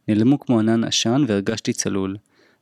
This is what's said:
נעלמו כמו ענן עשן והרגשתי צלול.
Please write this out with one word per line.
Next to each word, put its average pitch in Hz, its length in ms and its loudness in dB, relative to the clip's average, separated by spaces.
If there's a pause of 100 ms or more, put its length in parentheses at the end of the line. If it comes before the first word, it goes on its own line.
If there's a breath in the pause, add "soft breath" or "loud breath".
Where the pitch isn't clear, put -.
נעלמו 113 320 2
כמו 120 180 0
ענן 113 260 0
עשן 127 440 0
והרגשתי 107 440 -2
צלול. 98 440 -4 (460 soft breath)